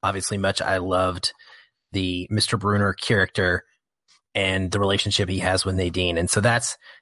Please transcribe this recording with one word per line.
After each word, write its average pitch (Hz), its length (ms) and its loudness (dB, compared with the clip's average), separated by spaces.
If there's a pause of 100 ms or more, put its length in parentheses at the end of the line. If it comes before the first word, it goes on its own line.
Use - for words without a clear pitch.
obviously 98 360 -2
much 95 240 0
I 95 160 0
loved 92 540 0 (600)
the 90 380 -2
Mister 107 260 0
Bruner 101 360 2
character 92 720 0 (720)
and 95 360 0
the 104 100 0
relationship 98 480 0
he 95 120 -2
has 92 240 2
with 92 120 0
Nadine. 90 400 0
And 87 140 0
so 107 100 2
that's, 101 360 0 (260)